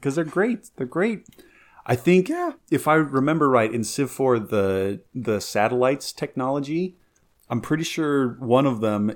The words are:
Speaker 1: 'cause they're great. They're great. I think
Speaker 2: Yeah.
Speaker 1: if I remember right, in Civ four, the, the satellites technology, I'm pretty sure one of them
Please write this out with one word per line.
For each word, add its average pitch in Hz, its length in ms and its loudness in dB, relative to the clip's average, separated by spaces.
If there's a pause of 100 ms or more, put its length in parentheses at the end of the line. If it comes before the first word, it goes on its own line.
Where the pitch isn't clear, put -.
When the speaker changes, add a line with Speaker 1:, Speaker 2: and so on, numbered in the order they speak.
Speaker 1:
'cause 139 160 -4
they're 165 80 -2
great. 208 520 -4
They're 131 100 -6
great. 190 400 -4 (600)
I 123 100 0
think 180 340 4
Speaker 2:
Yeah. 339 220 -2 (180)
Speaker 1:
if 139 180 0
I 151 60 4
remember 147 560 2
right, 113 220 4
in 117 120 -2
Civ 131 260 -4
four, 127 280 2
the, 98 640 -2 (120)
the 113 260 -2
satellites 123 720 0
technology, 143 840 -4 (540)
I'm 120 100 -2
pretty 156 240 -2
sure 139 560 0
one 127 240 4
of 123 160 0
them 107 360 0